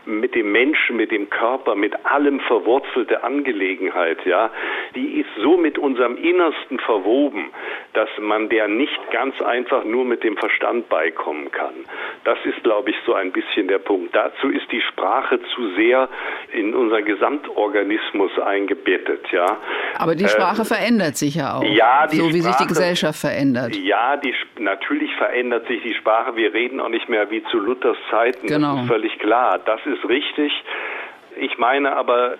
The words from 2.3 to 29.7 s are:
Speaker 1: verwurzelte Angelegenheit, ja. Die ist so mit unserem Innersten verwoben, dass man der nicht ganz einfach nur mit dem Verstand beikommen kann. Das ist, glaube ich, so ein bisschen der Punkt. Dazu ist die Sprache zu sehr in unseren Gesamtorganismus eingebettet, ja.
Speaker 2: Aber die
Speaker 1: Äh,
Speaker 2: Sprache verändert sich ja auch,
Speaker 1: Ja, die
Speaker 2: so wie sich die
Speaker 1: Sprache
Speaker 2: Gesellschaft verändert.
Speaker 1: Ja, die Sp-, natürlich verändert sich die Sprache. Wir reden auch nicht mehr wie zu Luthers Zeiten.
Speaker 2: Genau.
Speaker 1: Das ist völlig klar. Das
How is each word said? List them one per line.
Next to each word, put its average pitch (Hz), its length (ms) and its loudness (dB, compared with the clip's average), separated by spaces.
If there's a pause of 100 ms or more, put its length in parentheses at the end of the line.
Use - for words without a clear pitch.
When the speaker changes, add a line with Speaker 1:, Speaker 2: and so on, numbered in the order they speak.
Speaker 1:
verwurzelte 120 840 2
Angelegenheit, 95 1000 -2
ja. 95 260 2 (440)
Die - 260 -2
ist - 80 -4 (140)
so 151 140 6
mit 160 220 2
unserem 123 380 0
Innersten 165 640 0
verwoben, 110 680 2 (440)
dass 110 140 2 (120)
man 107 280 0
der 107 200 2
nicht 117 240 0 (180)
ganz 127 300 -2
einfach 123 440 0
nur 123 200 0
mit 120 200 -2
dem 104 120 0
Verstand 113 520 -2
beikommen 78 600 -2
kann. 65 240 -6 (500)
Das 117 200 0
ist, - 180 -4
glaube 104 280 2
ich, 104 60 -2 (100)
so 117 80 2
ein 95 180 -2
bisschen 104 360 -2
der 95 100 2
Punkt. 90 360 -2
Dazu 113 360 0
ist - 200 -4
die 117 100 -2
Sprache 120 580 0 (160)
zu 110 220 -4
sehr 123 320 4 (440)
in 107 220 -2
unseren 110 300 2
Gesamtorganismus 104 1300 0
eingebettet, 98 920 0
ja. 92 280 2 (400)
Speaker 2:
Aber 165 160 2
die 185 100 0
Speaker 1:
Äh, 202 40 4
Speaker 2:
Sprache 208 360 2
verändert 208 520 2
sich 147 200 -2
ja 135 200 -2
auch, 131 80 0
Speaker 1:
Ja, 113 420 6
die 151 100 0
Speaker 2:
so 165 120 4
wie 156 120 0
sich - 20 2
die 117 100 2
Speaker 1:
Sprache 139 160 4
Speaker 2:
Gesellschaft 175 520 0
verändert. 127 560 0
Speaker 1:
Ja, 101 400 2
die 139 160 -2
Sp-, - 280 -8
natürlich 131 560 -2
verändert 120 520 0
sich 113 140 -4
die 110 120 -4
Sprache. 117 420 2
Wir 107 180 2
reden 123 260 -2
auch - 80 -2
nicht 113 200 -4
mehr 107 220 0
wie 110 200 -4
zu 120 80 2
Luthers 113 380 0 (140)
Zeiten. 117 360 0
Speaker 2:
Genau. 147 300 0
Speaker 1:
Das 127 80 -2
ist 120 40 0
völlig 110 300 0
klar. 107 460 2
Das 110 220 0